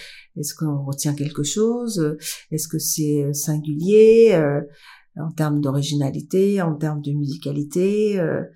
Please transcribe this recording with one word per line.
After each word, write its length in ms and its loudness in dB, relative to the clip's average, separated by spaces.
est-ce 160 -8
qu'on 300 -4
retient 280 -4
quelque 300 -6
chose ? 760 -2
Est-ce 160 -6
que 120 -6
c'est, 460 -2
euh, 80 -2
singulier ? 1000 6
Euh, 280 2
en 60 -6
termes 320 0
d'originalité, 1000 0
en 100 0
termes 260 -4
de 120 -6
musicalité, 1080 -2
euh. 220 -2